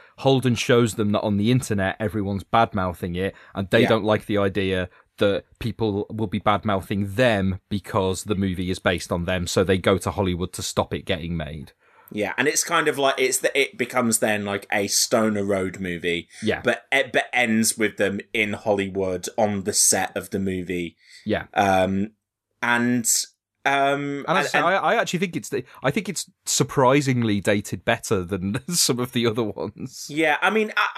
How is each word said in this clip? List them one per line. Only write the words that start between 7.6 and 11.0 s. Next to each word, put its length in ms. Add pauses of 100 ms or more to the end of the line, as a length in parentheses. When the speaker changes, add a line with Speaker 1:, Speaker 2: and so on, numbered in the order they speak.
Speaker 1:
because 560
the 120
movie 340
is 80
based 340
on 140
them, 200
so 160
they 140
go 220
to 140
Hollywood 420
to 80
stop 320
it 100